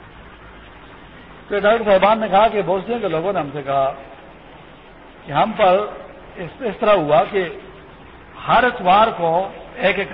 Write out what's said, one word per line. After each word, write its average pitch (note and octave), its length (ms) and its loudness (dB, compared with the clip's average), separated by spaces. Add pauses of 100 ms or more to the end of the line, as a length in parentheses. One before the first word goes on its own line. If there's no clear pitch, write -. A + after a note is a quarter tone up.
(1500)
تو G#3 120 -4
ڈاکٹر A3 260 2
صاحبان G3 340 4
نے A3 80 -4
کہا G3 200 4
کہ G#3 140 -2
بوسنیا F#3 360 -4
کے G#3 100 -6
لوگوں E3 260 -4
نے F3+ 60 -4
ہم C#3+ 140 -6
سے D3 120 -8
کہا C#3 280 0 (1300)
کہ D#3+ 60 -16
ہم E3+ 260 0
پر G3+ 300 4 (480)
اس، E3+ 140 -12 (100)
اس A#3 200 -6
طرح G#3+ 140 2
ہوا D#3+ 380 2
کہ F#3+ 180 -2 (1000)
ہر G3+ 160 4
اتوار G#3+ 440 2 (100)
کو E3+ 320 -2 (260)
ایک G3+ 240 -2
ایک F#3+ 140 -6